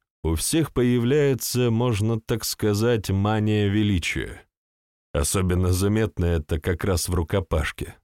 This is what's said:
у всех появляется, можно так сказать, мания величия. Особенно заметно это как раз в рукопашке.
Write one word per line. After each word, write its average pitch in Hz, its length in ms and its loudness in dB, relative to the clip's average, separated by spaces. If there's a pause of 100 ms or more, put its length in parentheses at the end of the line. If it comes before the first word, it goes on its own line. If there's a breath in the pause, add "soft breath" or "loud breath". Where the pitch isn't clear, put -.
(240)
у 82 100 0
всех 147 380 -2
появляется, 123 960 0
можно 113 480 0
так 113 260 -4
сказать, 107 680 0
мания 107 580 2
величия. 98 760 0 (680)
Особенно 90 580 0
заметно 101 540 0
это 85 340 0
как 85 240 -4
раз 92 260 0
в 90 60 -2
рукопашке. 85 880 -4